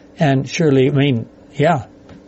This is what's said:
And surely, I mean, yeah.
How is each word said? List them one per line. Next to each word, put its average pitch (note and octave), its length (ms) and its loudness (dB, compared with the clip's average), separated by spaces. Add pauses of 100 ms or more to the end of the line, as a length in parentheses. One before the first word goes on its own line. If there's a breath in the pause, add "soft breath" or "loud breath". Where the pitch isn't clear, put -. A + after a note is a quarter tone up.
(160 loud breath)
And C3+ 320 -2
surely, C3+ 400 2
I C#3+ 40 -4
mean, C3+ 360 0 (240)
yeah. C#3+ 360 -2 (400)